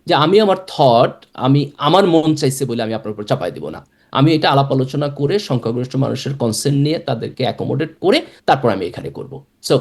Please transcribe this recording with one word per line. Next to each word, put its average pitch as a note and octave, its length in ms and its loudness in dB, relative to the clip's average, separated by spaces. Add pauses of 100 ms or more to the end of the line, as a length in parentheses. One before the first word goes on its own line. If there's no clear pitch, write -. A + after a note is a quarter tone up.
যে E3+ 80 2
আমি E3+ 260 4
আমার F#3+ 160 2 (100)
থট, C3+ 680 2
আমি C#3 420 2
আমার F3 300 2
মন D#3+ 280 2
চাইছে C#3 300 -2
বলে A#2+ 180 -4
আমি A2 120 -4
আপনার G#2+ 200 -8
উপর G2+ 80 -10
চাপাই G#2 280 -2
দিব D2 180 -10
না। E2 180 -14 (240)
আমি D#3 240 4
এটা D#3+ 160 2
আলাপ C#3 220 2
আলোচনা C3+ 360 -2
করে C#3+ 300 -2
সংখ্যাগরিষ্ঠ B2 580 -4
মানুষের C3 380 -2
কনসেন্ট C#3 440 -2
নিয়ে D3+ 200 0
তাদেরকে A#2+ 440 -6
অ্যাকোমোডেট - 480 -4 (100)
করে C4 220 2 (240)
তারপর C3 240 2
আমি F#2+ 160 -2
এখানে C#2 240 -10
করব। - 340 -14 (240)
So C#3+ 120 4